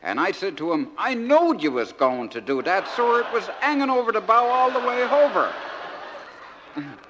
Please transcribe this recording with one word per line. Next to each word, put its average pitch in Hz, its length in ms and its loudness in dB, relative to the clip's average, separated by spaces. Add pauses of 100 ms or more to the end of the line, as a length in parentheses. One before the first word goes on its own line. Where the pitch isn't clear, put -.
And 95 180 -4
I 180 120 0
said 185 260 -6
to 160 140 -4
him, 147 260 -2
I 233 160 -2
knowed 262 480 2
you 151 100 0
was 120 200 -2
going 127 380 0
to 117 120 -8
do 131 200 -2
that, 180 340 0
sir. 240 260 2
It 226 120 -4
was 226 140 -2 (120)
hanging 277 300 0
over 247 220 0
the 214 100 0
bow 226 240 4
all 254 260 4
the 262 80 0
way 247 240 0
over. 240 500 4 (1200)
<laughs> 143 340 -12